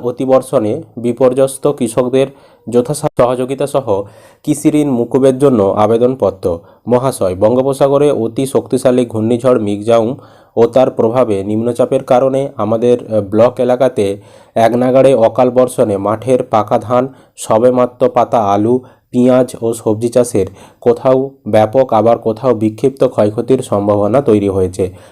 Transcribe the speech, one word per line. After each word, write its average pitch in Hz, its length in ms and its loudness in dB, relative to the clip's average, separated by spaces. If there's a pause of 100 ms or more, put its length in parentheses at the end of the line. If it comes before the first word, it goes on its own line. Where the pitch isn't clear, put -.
অতিবর্ষণে 123 720 0 (240)
বিপর্যস্ত 127 680 0
কৃষকদের 131 600 -2 (400)
যথাসাধ্য 123 520 -2
সহযোগিতা 127 480 -2
সহ 127 200 -4 (580)
কৃষি 151 260 0
ঋণ 147 180 0
মুকুবের 127 480 2
জন্য 127 240 2 (160)
আবেদনপত্র। 110 720 0 (400)
মহাশয়, 120 480 -2
বঙ্গোপসাগরে 135 760 0
অতি 117 340 -4
শক্তিশালী 127 600 0
ঘূর্ণিঝড় 117 540 0
মিগজাউম 107 500 -2 (460)
ও 117 120 2
তার 131 240 2
প্রভাবে 117 520 0
নিম্নচাপের 120 600 -2
কারণে 131 380 0 (140)
আমাদের, 117 440 0
আহ, - 80 -16 (140)
ব্লক 107 380 2
এলাকাতে 123 460 0 (500)
এক 113 200 2
নাগাড়ে 131 400 4
অকাল 113 340 2
বর্ষণে 123 480 0
মাঠের 110 460 -2
পাকা 110 340 0
ধান, 123 260 -2 (320)
সবেমাত্র 123 720 0
পাতা 120 300 0 (140)
আলু, 107 220 0 (340)
পেঁয়াজ 127 400 2 (120)
ও 113 120 -2
সবজি 113 360 -4
চাষের 117 380 0 (320)
কোথাও 127 380 0 (300)
ব্যাপক 110 460 2
আবার 113 240 4
কোথাও 113 360 -2
বিক্ষিপ্ত 110 500 -2
ক্ষয়ক্ষতির 120 580 0
সম্ভাবনা 104 600 0
তৈরি 101 280 2
হয়েছে। 95 340 -2 (280)